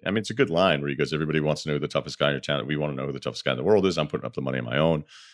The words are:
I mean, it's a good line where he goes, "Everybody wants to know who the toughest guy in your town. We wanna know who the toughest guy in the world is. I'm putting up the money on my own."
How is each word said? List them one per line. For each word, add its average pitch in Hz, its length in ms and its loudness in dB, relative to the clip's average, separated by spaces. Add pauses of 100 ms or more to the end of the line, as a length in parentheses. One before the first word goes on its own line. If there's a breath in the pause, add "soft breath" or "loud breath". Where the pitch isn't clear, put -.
I 85 40 0
mean, 104 80 0
it's 104 120 -4
a 110 40 -6
good 127 160 2
line 82 300 4
where 71 100 -2
he 69 40 -2
goes, 71 180 -2
"Everybody 78 280 0
wants 76 240 0
to 76 60 -2
know 73 40 0
who 71 60 0
the 73 80 -2
toughest - 300 -4
guy 73 100 4
in 73 60 0
your 67 60 -4
town. 71 260 -2
We 73 100 -2
wanna 76 180 -2
know 67 120 -6
who 69 60 -4
the 67 60 -8
toughest - 260 -8
guy 69 80 0
in 64 40 -4
the 64 80 -4
world 101 220 4
is. 87 120 0
I'm 76 80 0
putting - 200 -4
up - 80 -12
the 69 80 -6
money 65 160 -2
on 60 60 -4
my 60 140 -2
own." 80 260 4 (300 soft breath)